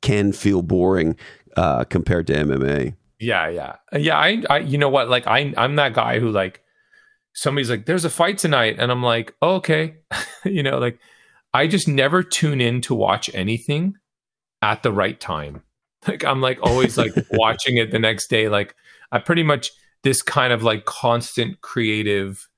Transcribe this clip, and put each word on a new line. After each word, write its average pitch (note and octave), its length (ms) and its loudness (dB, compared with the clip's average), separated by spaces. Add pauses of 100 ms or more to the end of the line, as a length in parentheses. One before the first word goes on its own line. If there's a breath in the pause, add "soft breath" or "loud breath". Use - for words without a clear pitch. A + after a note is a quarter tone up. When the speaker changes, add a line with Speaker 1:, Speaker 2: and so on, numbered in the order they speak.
Speaker 1:
can G2+ 320 2
feel F#2+ 300 0
boring, F2 520 2 (400 loud breath)
uh, C#2+ 280 2
compared E2+ 440 0
to C#2+ 80 0
M D2 160 0
M C2+ 120 0
A. C#2 320 -2 (240)
Speaker 2:
Yeah, G2+ 300 0
yeah. E2 260 -8 (180)
Yeah, D3+ 240 2
I, F#3 320 2
I, C#3+ 80 4
you C#3+ 220 -2
know C#3+ 100 4
what? C3 180 2
Like, B2 200 0
I, C#3 280 2
I'm C#3 200 0
that C#3 180 2
guy A#2 260 0
who, A#2 120 0
like, F#2+ 300 -2 (720 soft breath)
somebody's C3+ 360 -2
like, A2 160 -4
"There's E3 180 0
a E3 60 -2
fight G3 300 0
tonight." B2+ 400 2
And B2 120 0
I'm B2 120 -2
like, A#2 400 0
"Oh, F3+ 140 4
okay." D#3+ 400 -2 (120)
<laughs> - 340 -10
You F#3+ 200 -2
know, C3+ 160 0
like, A#2+ 200 -2 (540 soft breath)
I C#3+ 140 2
just F#3+ 200 0
never C#3+ 360 2
tune D3 360 0
in B2 220 0
to B2+ 140 -2
watch G#2 380 0
anything C#3+ 600 -2 (680)
at G#2+ 220 0
the A#2+ 80 0
right G2 280 -2
time. D2 480 -10
<laughs> - 40 -20 (340)
Like, C4 200 -4
I'm, C3+ 160 0
like, B2+ 200 0
always, B2+ 360 2
like, A2+ 160 0 (100)
Speaker 1:
<laughs> - 80 -20
Speaker 2:
watching A2+ 460 0
it A2 140 0
the A2+ 80 0
next A2 300 -2
day. A2 200 0
Like, G#2 260 -2 (380 soft breath)
I A#2+ 60 0
pretty E3+ 240 0
much D3 280 0 (320 soft breath)
this C3+ 180 2
kind B2+ 300 0
of, A2+ 100 0
like, A2 220 0
constant A#2+ 800 -2
creative G#2 960 -2